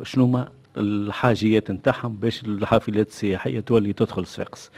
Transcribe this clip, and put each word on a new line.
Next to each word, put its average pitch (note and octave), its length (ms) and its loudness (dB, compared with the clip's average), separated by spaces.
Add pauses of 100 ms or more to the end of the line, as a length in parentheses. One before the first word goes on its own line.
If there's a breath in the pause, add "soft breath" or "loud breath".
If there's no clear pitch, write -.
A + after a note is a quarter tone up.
شنو B2+ 240 2
ما B2 220 2 (300)
الحاجيات G#2 920 2
نتاعهم A2+ 460 -2
باش A2 280 -4
الحافلات G#2+ 640 0
السياحية G2+ 520 -4
تولي G#2 320 2
تدخل G2+ 340 -2
صفاقس، - 520 -12